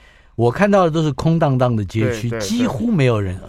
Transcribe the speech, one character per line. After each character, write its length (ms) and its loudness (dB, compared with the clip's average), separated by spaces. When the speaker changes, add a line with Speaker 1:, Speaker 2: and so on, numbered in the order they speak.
Speaker 1:
我 140 2
看 220 0
到 140 4
的 40 2
都 140 0
是 80 0
空 260 0
荡 200 2
荡 180 2
的 80 -2
街 300 -2
区， 160 -6
Speaker 2:
对， 100 -6
对， 0 -
对。 80 -6
Speaker 1:
几 180 0
乎 240 -2
没 160 2
有 140 2
人， 180 -6